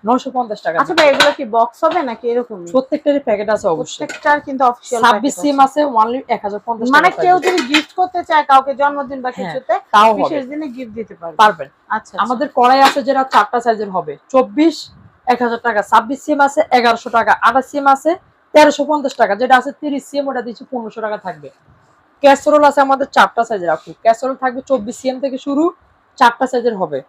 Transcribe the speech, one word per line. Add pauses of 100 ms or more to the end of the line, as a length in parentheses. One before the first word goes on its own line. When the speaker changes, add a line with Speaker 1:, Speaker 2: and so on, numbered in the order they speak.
Speaker 1:
নয়শো
পঞ্চাশ
টাকা
Speaker 2:
আচ্ছা
Speaker 1:
থাকবে।
Speaker 2:
ভাই,
এগুলো
কি (100)
বক্স
হবে (100)
নাকি
এরকম? (160)
Speaker 1:
প্রত্যেকটারই
প্যাকেট
আছে
অবশ্যই।
Speaker 2:
প্রত্যেকটার
কিন্তু
অফিসিয়াল
Speaker 1:
ছাব্বিশ
Speaker 2:
প্যাকেট
Speaker 1:
সিএম
Speaker 2:
আছে।
Speaker 1:
আছে,
only (160)
এক
হাজার
পঞ্চাশ
Speaker 2:
মানে
Speaker 1:
টাকা
Speaker 2:
কেউ
Speaker 1:
প্রাইস।
Speaker 2:
যদি (100)
গিফট
করতে (100)
চায়
কাউকে (100)
জন্মদিন
বা
Speaker 1:
হ্যাঁ,
Speaker 2:
কিছুতে, (220)
Speaker 1:
তাও
হবে।
Speaker 2:
বিশেষ
দিনে (100)
গিফট
দিতে
পারবে।
Speaker 1:
পারবেন।
Speaker 2:
আচ্ছা,
আচ্ছা।
Speaker 1:
আমাদের (100)
কড়াই
আছে
যেটা (100)
চারটা
সাইজের
হবে, (200)
চব্বিশ (580)
এক
হাজার
টাকা, (100)
ছাব্বিশ
সিএম
আছে (160)
এগারোশো
টাকা, (160)
আঠাশ
সিএম
আছে (420)
তেরোশো
পঞ্চাশ
টাকা,
যেটা
আছে (100)
তিরিশ
সিএম,
ওটা
দিচ্ছি
পনেরোশো
টাকা
থাকবে। (720)
ক্যাসেরোল
আছে
আমাদের
চারটা
সাইজের
আপু, (140)
ক্যাসেরোল
থাকবে
চব্বিশ
সিএম
থেকে
শুরু, (560)
চারটা
সাইজের
হবে।